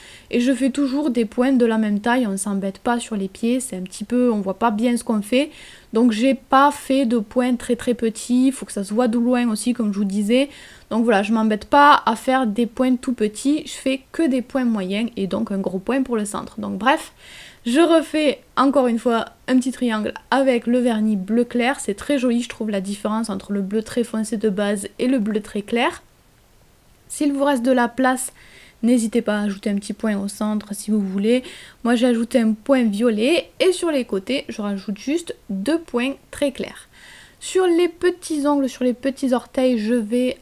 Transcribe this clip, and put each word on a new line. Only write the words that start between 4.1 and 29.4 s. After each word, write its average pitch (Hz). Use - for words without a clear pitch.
on 214
voit 185
pas 233
bien 240
ce 233
qu'on 214
fait. 277
Donc 233
j'ai 247
pas 269
fait 269
de 233
points 247
très 240
très 240
petits, 247
il 262
faut 202
que -
ça 202
se 208
voit 247
de 240
loin 240
aussi 233
comme 214
je 196
vous 214
disais. 214
Donc 220
voilà, 214
je 208
m'embête 220
pas 285
à 233
faire 262
des 214
points 254
tout 247
petits, 254
je -
fais 269
que 330
des 254
points 254
moyens 214
et 196
donc 214
un 196
gros 190
point 262
pour 247
le 208
centre. -
Donc 202
bref, 269
je 240
refais 311
encore 262
une 233
fois 226
un 254
petit 254
triangle 220
avec 254
le 240
vernis 220
bleu 214
clair. 240
C'est -
très 285
joli, 240
je 240
trouve, 220
la 196
différence 208
entre 196
le 202
bleu 202
très 233
foncé 220
de 220
base 202
et 247
le 262
bleu 208
très 208
clair. 240
S'il 294
vous 277
reste 269
de 262
la 247
place, 254
n'hésitez 233
pas 208
à 208